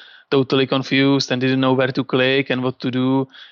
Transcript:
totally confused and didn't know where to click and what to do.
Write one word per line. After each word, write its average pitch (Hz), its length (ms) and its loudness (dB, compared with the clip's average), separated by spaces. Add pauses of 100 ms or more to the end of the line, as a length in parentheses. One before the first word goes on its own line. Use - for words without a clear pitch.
(300)
totally 135 360 2
confused 135 680 0
and 123 80 -2
didn't 131 200 0
know 131 120 2
where 131 160 2
to 131 160 -4
click 135 460 0
and 127 120 -4
what 127 180 -4
to 127 100 -4
do. 131 360 0 (260)